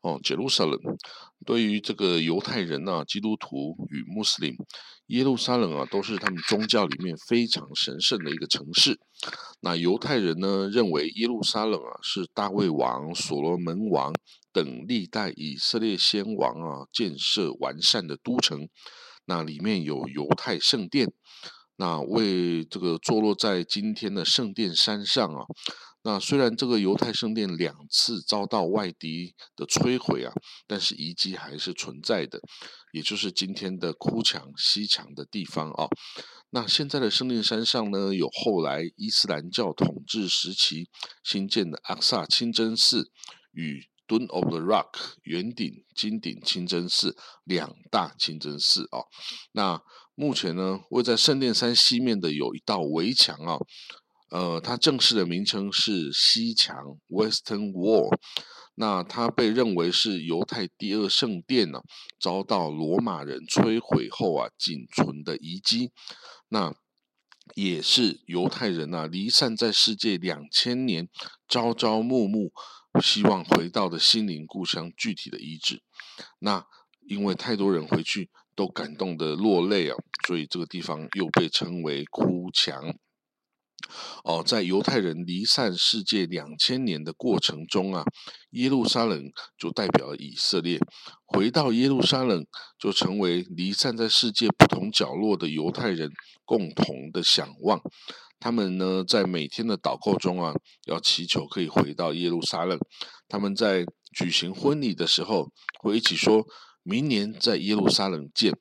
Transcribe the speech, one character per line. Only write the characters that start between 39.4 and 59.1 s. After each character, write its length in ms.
教 240
统 320
治 200
时 280
期 340
新 240
建 240
的 140
阿 100
克 60
萨 240
清 260
真 240
寺 360
与 340
Dome 200
of 180
the 120
Rock 640
圆 320
顶、 300
金 240
顶 220
清 260
真 220
寺 260
两 320
大 280
清 220
真 180
寺 320
啊。 140
那 300
目 180
前 240
呢， 240
位 120
在 120
圣 240
殿 140
山 240
西 240
面 180
的 140
有 220
一 100
道 160
围 340
墙 220
啊， 120
呃， 300
它 160
正 240
式 140
的 100
名 200
称 280
是 400
西 400
墙， 240
Western 600
Wall。 480
那 280
它 260